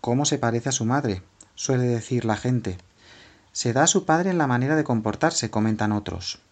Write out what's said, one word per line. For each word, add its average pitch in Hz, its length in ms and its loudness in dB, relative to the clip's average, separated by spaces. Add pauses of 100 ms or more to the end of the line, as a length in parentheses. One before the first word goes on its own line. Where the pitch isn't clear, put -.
"¿Cómo 127 240 0
se 147 140 0
parece 120 320 0
a - 20 0
su 120 120 -2
madre?", 117 380 0 (320)
suele 123 300 0
decir 120 400 -2
la 107 120 0
gente. 110 400 -2 (760)
"Se - 200 -2
da 135 120 4
a - 20 4
su 180 180 2
padre 170 260 2
en 180 80 0
la 147 100 2
manera 127 260 2
de 156 80 2
comportarse", 113 680 0
comentan 107 420 0
otros. 92 480 -6 (120)